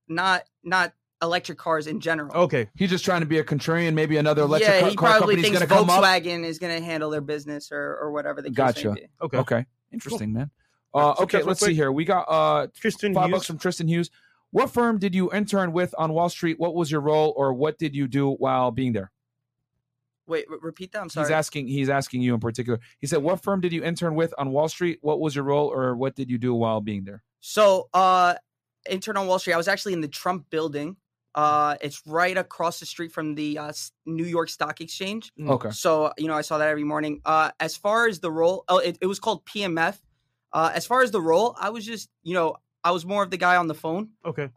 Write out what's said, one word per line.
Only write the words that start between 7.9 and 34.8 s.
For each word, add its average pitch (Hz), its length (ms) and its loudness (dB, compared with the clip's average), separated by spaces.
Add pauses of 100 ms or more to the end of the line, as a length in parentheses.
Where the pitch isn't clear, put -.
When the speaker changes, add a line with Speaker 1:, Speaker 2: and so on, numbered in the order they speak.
Speaker 1:
or 151 100 -6
whatever 147 300 -6
the 143 80 -8
case 120 80 -4
Speaker 3:
Gotcha. 123 320 2
Speaker 1:
may 104 120 -4
be. - 60 -20 (140)
Speaker 2:
Okay. 143 160 -2
Speaker 3:
Okay. 123 280 0 (280)
Interesting, 113 400 -6
Speaker 2:
Cool. 113 60 -2
Speaker 3:
man. 143 120 -6 (420)
Speaker 2:
Cool. 143 100 4
Speaker 3:
Uh, 147 100 6
Speaker 2:
Super 170 100 2
Speaker 3:
okay, 185 80 -2
Speaker 2:
chat 202 100 2
real 147 60 -2
Speaker 3:
let's 185 140 0
see 202 60 2
Speaker 2:
quick. 165 100 2
Speaker 3:
here. 143 160 2
We 151 100 0
got, 180 200 2
uh, 156 520 2
Speaker 2:
Tristan 202 380 -2
Speaker 3:
five 185 160 4
Speaker 2:
Hughes. - 40 0
Speaker 3:
bucks 185 120 -2
from 160 140 -8
Tristan 170 280 -2
Hughes. 170 220 0 (440)
"What 262 180 2
firm 233 280 2
did 185 160 0
you 185 160 2
intern 196 400 0
with 175 260 -2
on 160 140 0
Wall 170 160 0
Street? 165 320 -4
What 165 160 -2
was 165 160 0
your 156 80 0
role, 151 380 2
or 135 160 2
what 151 240 -2
did 147 180 -4
you 143 140 0
do 139 220 2
while 127 400 0
being 123 200 -2
there?" 98 180 -4 (1160)
Speaker 1:
Wait, 160 220 -4
re-, 156 120 -10
repeat 165 300 -12
that? 214 80 -8
I'm 190 60 -8
Speaker 3:
He's 160 80 -14
Speaker 1:
sorry. 151 200 0
Speaker 3:
asking, 151 340 -2
he's 135 220 -2
asking 135 320 -2
you 123 120 2
in 117 60 0
particular. 117 400 -4 (200)
He 139 80 -8
said, 147 160 0
"What 180 180 0
firm 196 200 -2
did 170 120 -2
you 170 100 -4
intern 165 320 -2
with 165 220 0
on 139 140 -4
Wall 151 180 2
Street? 170 320 -4
What 147 180 0
was 151 160 -2
your 143 80 -2
role, 143 240 2
or 127 280 -2
what 131 200 -4
did 127 140 -8
you 123 80 -2
do 120 160 0
while 113 280 0
being 104 240 -6
there?" 101 180 -18 (160)
Speaker 1:
So, 196 540 2
uh, 180 420 6 (540)
intern 190 280 -4
on 196 100 -2
Wall 185 120 2
Street, 175 140 -2
I 165 40 2
was 170 100 0
actually 202 260 -2
in 165 80 -4
the 151 60 -6
Trump 180 420 -6
building. 156 480 -4 (360)
Uh, 151 460 2
it's 147 260 -10
right 175 320 0
across 175 440 -4
the 165 40 -16
street 165 280 -10
from 156 220 -6
the, 151 220 -6
uh, 151 120 -10
s-, - 240 -14 (120)
New 165 200 -4
York 165 240 -2
Stock 151 320 -8